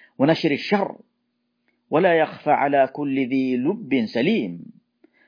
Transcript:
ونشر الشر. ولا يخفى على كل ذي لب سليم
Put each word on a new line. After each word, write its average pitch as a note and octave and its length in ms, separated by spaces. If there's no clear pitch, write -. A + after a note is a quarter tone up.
ونشر D#3 340
الشر. G3 440
ولا E3+ 220
يخفى D#3 380
على C3+ 420
كل C3+ 360
ذي C3 280
لب C3+ 480
سليم A#2 540